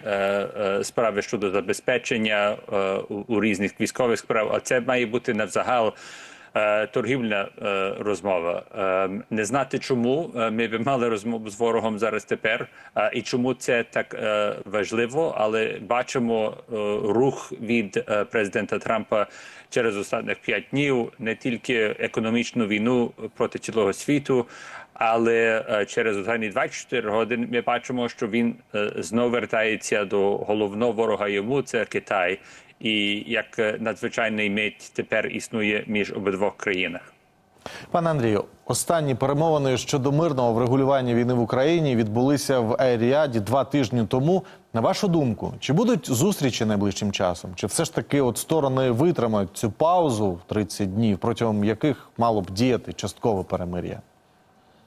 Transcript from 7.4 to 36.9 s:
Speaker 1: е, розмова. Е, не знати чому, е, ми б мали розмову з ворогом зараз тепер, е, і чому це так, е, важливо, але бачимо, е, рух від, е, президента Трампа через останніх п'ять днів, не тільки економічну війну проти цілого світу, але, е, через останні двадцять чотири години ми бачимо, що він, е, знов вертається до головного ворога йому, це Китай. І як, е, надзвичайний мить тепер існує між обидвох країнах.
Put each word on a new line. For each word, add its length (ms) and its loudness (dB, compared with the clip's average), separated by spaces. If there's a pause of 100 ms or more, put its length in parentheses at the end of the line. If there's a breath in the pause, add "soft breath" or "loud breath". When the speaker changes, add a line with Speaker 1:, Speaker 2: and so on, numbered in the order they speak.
Speaker 1:
е, 380 0
розмова. 640 0 (140)
Е, 320 0 (200)
не 160 -2
знати 340 -2
чому, 560 0
е, 160 0
ми 160 -2
б 180 -4
мали 240 2
розмову 400 -4
з 100 -12
ворогом 400 2
зараз 260 0
тепер, 420 -2 (280 loud breath)
е, 180 2
і 80 -2
чому 320 0
це 360 0
так, 240 -6
е, 420 0 (100)
важливо, 720 -2
але 440 0
бачимо, 760 0
е, 160 -12 (300)
рух 480 2 (100)
від, 480 0
е, 160 0
президента 540 -2
Трампа 480 0 (420 loud breath)
через 280 0
останніх 420 -4
п'ять 320 -2
днів, 480 0
не 160 -4
тільки 640 -2
економічну 680 0
війну 440 2 (240)
проти 240 -2
цілого 340 0
світу, 520 0 (480 loud breath)
але, 760 2
е, 160 0
через 320 0
останні 320 -2
двадцять 320 -4
чотири 300 -4
години 400 0
ми 100 0
бачимо, 480 -2
що 180 -4
він, 280 0 (200)
е, 220 0
знов 340 0
вертається 720 0
до 320 2
головного 540 0
ворога 360 0
йому, 340 0
це 240 -2
Китай. 540 0 (420 loud breath)
І 460 0
як, 320 -4
е, 200 0
надзвичайний 720 -2
мить 460 -4
тепер 320 -2
існує 600 -2
між 240 -2
обидвох 460 -2
країнах. 440 -4 (920 loud breath)